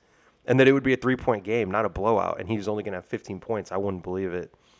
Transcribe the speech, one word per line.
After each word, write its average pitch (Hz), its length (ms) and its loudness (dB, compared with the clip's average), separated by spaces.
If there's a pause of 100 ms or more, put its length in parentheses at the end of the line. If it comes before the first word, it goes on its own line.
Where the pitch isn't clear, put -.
(440)
and 127 140 4
that 135 80 8
it 135 60 10
would 139 100 2
be 135 100 2
a 123 40 2
three-point 123 480 0
game, 107 260 0
not 107 140 2
a 101 40 0
blowout, 95 520 0
and 92 80 -10
he 110 80 -2
was 98 100 -6
only 107 160 -4
gonna 98 140 -6
have 90 80 -10
fifteen 104 340 -8
points, 107 320 -8
I 92 60 -4
wouldn't 95 260 -4
believe 92 300 -4
it. 87 200 -8 (280)